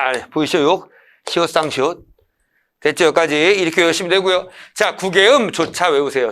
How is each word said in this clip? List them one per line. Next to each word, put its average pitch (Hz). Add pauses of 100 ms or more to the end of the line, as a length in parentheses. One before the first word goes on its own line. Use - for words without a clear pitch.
아, 131 (200)
보이시죠? 156
욕. 180 (380)
시옷, 170
쌍시옷. 151 (760)
됐죠? 156
여기까지. 151
이렇게 175
외우시면 170
되고요. 185 (260)
자, 190
구개음 196
조차 -
외우세요. 139